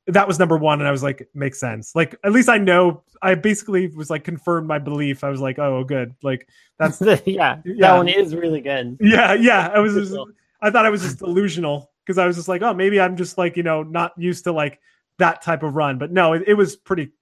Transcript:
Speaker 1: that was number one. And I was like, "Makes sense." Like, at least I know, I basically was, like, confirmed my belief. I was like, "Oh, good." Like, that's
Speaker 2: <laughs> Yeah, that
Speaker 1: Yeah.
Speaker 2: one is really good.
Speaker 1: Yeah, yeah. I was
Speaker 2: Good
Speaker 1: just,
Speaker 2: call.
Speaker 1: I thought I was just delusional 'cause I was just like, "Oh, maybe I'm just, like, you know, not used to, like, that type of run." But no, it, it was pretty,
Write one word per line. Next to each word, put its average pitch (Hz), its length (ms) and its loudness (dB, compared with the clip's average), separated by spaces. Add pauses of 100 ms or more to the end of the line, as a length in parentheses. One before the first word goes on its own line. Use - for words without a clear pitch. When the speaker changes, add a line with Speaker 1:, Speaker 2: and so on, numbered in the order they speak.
Speaker 1:
that 196 220 2
was 170 100 -2
number 165 200 2
one. 151 240 0
And 143 60 -2
I 143 40 2
was 135 100 -2
like, 135 320 -6
"Makes 139 260 -6
sense." 110 360 -8
Like, 160 200 -2 (100)
at 202 80 2
least 240 160 4
I 226 100 6
know, 180 440 2 (180)
I 185 140 2
basically 196 520 -2
was, 151 220 -12
like, 156 160 -8
confirmed 165 420 -4
my 151 100 -2
belief. 143 460 -6
I 139 60 -4
was 135 100 -6
like, 131 200 -6
"Oh, 135 260 -2
good." 127 360 -6
Like, 131 280 -6 (280)
that's 156 240 -2
Speaker 2:
<laughs> 196 240 2
Yeah, 175 300 0
that 156 100 -18
Speaker 1:
Yeah. 185 320 4
Speaker 2:
one 175 120 2
is 185 260 0
really 165 240 -2
good. 131 400 -6
Speaker 1:
Yeah, 208 340 4
yeah. 214 400 2
I 214 60 2
was 208 140 2
Speaker 2:
Good 202 80 0
Speaker 1:
just, 190 120 -6
Speaker 2:
call. 160 140 -10 (340)
Speaker 1:
I 214 100 0
thought 220 140 4
I 220 40 2
was 208 140 -2
just - 160 -8
delusional 175 720 -4 (160)
'cause 185 120 -6
I 180 100 4
was 180 80 0
just 175 140 -8
like, 180 120 -2
"Oh, 226 120 0
maybe 196 260 2
I'm 185 160 2
just, 175 220 -8
like, 175 180 -2
you 170 80 -2
know, 160 180 0
not 170 360 -4
used 175 260 -4
to, 180 80 -2
like, 147 300 -4 (380)
that 165 220 2
type 160 220 -4
of 147 100 -4
run." 143 240 -2
But 147 140 -8
no, 175 220 4
it, 165 140 -2
it 208 80 6
was 202 200 0
pretty, 165 460 -6